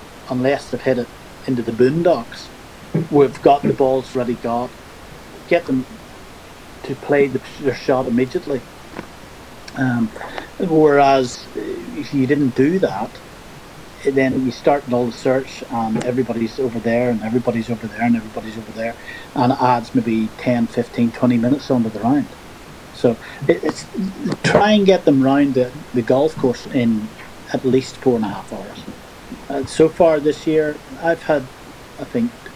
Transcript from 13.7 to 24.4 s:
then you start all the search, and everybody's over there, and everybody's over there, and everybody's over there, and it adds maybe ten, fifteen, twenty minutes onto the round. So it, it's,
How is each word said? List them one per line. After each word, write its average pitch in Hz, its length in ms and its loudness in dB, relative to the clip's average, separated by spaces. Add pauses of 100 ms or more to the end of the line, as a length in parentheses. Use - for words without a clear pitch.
then 131 400 2
you 123 80 0
start 143 400 0
all 123 140 0
the 117 60 -6
search, 135 580 -2
and 113 340 -2
everybody's 120 540 -2
over 120 200 -2
there, 117 320 2
and 110 120 -2
everybody's 113 480 -2
over 113 160 -4
there, 107 160 -6
and 120 140 4
everybody's 107 420 -8
over 107 140 -14
there, 113 220 -6 (400)
and 127 180 2
it 131 80 0
adds 123 340 2
maybe 110 340 0 (100)
ten, 120 280 0
fifteen, 120 460 0
twenty 123 260 2
minutes 127 320 0
onto 117 200 2
the 104 100 -8
round. 127 260 2 (680)
So 117 220 2 (320)
it, 170 140 4
it's, - 240 -4 (560)